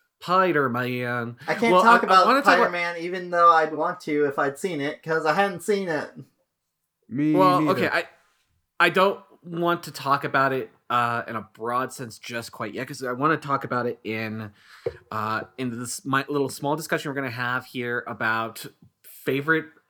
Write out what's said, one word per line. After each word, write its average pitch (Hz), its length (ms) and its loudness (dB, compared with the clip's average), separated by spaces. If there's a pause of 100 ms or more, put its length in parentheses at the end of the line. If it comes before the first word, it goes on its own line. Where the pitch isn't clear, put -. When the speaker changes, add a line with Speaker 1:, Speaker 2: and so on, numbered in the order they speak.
(220)
Speaker 1:
Spider-Man. 123 1120 0 (100)
Speaker 2:
I - 80 0
can't 226 180 2
Speaker 1:
Well, 180 100 6
Speaker 2:
talk 233 200 8
Speaker 1:
I, - 20 -2
I - 20 -4
Speaker 2:
about 190 200 8
Speaker 1:
wanna 262 160 4
talk 185 160 6
about 220 120 4
Speaker 2:
Spider-Man, 175 280 -4
even 180 320 -6
though 170 200 6
I'd 156 240 4
want 170 260 -2
to 147 260 0
if 139 120 -2
I'd 139 200 -2
seen 175 220 -4
it, 147 220 -6
'cause 160 240 -2
I 156 80 2
hadn't 190 280 0
seen 196 260 -2
it. 151 220 -4 (1000)
Speaker 3:
Me 147 260 0
Speaker 1:
Well, 180 260 4
Speaker 3:
neither. 156 120 2 (140)
Speaker 1:
okay, - 20 0
I, - 160 -2 (760)
I 175 100 4
don't 190 300 2 (220)
want 170 400 -2
to - 100 -14
talk 139 320 -2
about 135 300 0
it, 120 160 -6 (180)
uh, 120 400 0
in 117 80 -8
a 110 60 -8 (100)
broad 123 400 -4
sense 117 260 -12
just 117 340 -10
quite 110 200 -8
yet, 117 160 -8
'cause 131 140 -12
I 123 100 -4
wanna 147 240 0
talk 139 280 -4
about 123 220 -4
it 120 180 -6
in, 110 480 -6 (580)
uh, 110 320 -4 (160)
in 123 200 -4
this, 120 280 -8
my 135 240 0
little 139 180 0
small 147 280 -4
discussion 156 340 -4
we're 135 40 -8
gonna 135 160 -4
have 123 360 -4
here 120 400 -6
about 113 580 -4 (380)
favorite, 151 640 -2 (240)